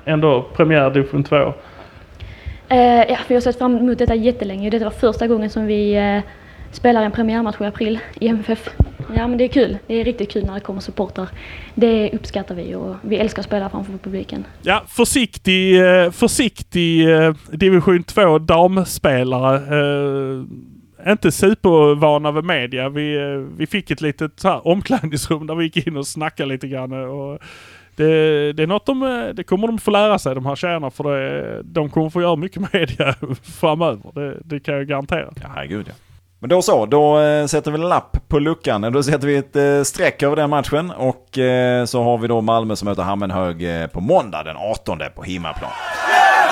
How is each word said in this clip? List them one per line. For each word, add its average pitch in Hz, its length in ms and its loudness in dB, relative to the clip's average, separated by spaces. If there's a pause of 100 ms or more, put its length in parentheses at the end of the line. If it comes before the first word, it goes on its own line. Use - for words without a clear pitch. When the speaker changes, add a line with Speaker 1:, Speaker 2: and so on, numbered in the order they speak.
Speaker 1:
Ändå 147 380 2 (140)
premiär 151 340 4
division 139 340 0
två. 139 280 2 (1160)
Speaker 2:
Eh, 262 100 4 (300)
ja, 254 80 0 (120)
vi 262 60 4
har 247 60 4
sett 247 180 0
fram 254 180 2
emot 233 220 2
detta 233 160 2
jättelänge. 214 560 -2
Detta 226 140 0
var 220 80 -4
första 226 340 0
gången 214 240 2
som 214 160 -4
vi, 208 300 0
eh, 202 240 0 (520)
spelar 233 300 2
en 208 100 0
premiärmatch 226 480 -2
i 208 40 -4
april 214 340 -4 (220)
i 226 80 0
M 226 100 2 (100)
F 226 180 0
F. - 20 -12 (460)
Ja, 226 140 0
men 240 100 0
det 247 60 4
är 247 40 2
kul. 202 380 2
Det 226 80 -4
är 226 100 0
riktigt 233 280 -4
kul 202 140 -2
när 190 80 -6
det 202 60 -8
kommer 196 200 -8
supportrar. 185 480 -6 (460)
Det 226 380 2
uppskattar 196 420 -8
vi 175 200 -10
och 185 280 -10
vi 214 160 -4
älskar 214 220 -2
att 202 60 -8
spela 196 240 -4
framför 196 220 -10 (100)
publiken. 190 420 -10 (180)
Speaker 1:
Ja, 196 260 0
försiktig, 190 920 2 (240)
eh, 175 60 2
försiktig, 170 1040 2
eh, 160 200 4 (160)
division 180 520 4
två 170 360 4
damspelare. 156 1160 2
Eh, 139 1600 -4
inte 202 200 2
supervana 151 1000 4
vid 156 120 -4
media. 131 440 -4
Vi, 147 280 -4
eh, 143 400 -6
vi 160 100 -4
fick - 240 -4
ett 147 100 -6
litet 151 400 -4
så 185 80 0
här 147 200 -2
omklädningsrum 160 800 -2
där 156 80 -6
vi 165 100 -2
gick 160 220 -6
in 160 100 -6
och 139 100 -6
snackade 156 420 -6
lite 131 200 -8
grann, 131 240 -8
och 139 460 -10 (580)
det, 151 560 2
det 151 100 -2
är 156 40 0
något 202 200 -2
de, 262 160 0
eh, 240 320 -4
det 202 100 -10
kommer 202 220 0
de 226 120 -2
få - 120 -4
lära 208 280 4
sig, 131 160 -4
de 131 120 -6
här 139 100 -4
tjejerna, 165 340 -2
för - 140 -8
det, 135 580 -4
de 151 280 -4
kommer 160 200 0
få 175 120 -2
göra 175 140 2
mycket 175 260 -6
<laughs> 190 100 -6
media 147 420 0 (460)
framöver. 156 540 0
Det, 143 300 -8
det 147 160 -8
kan 151 140 -6
jag 139 120 -4
garantera. 143 420 -4 (140)
Speaker 3:
Ja, 139 120 -14
herregud, 78 340 -8
ja. - 60 -16 (480)
Men 120 80 -2
då 180 120 6
så, 135 240 4
då, 147 340 4
eh, 151 260 2
sätter 151 240 -2
vi 151 120 -4
en 175 60 0
lapp 160 280 0 (120)
på 151 100 2
luckan. 147 420 0 (120)
Då 139 100 2
sätter 139 240 0
vi 143 100 2
ett, 139 200 -4
eh, 143 260 2
streck 147 400 -2
över 143 140 2
den 147 140 0
matchen. 147 400 -2
Och, - 480 -6
eh, 127 460 2
så 120 180 -2
har 120 160 2
vi 113 100 -2
då 117 120 2
Malmö 110 360 0
som 104 120 -6
möter 98 140 -2
Hammenhög, 90 800 -4
eh, 80 40 -6
på 87 140 -10
måndag 107 420 0
den 78 140 -10
artonde 85 580 -6
på - 80 -18
hemmaplan. 85 480 -8 (800)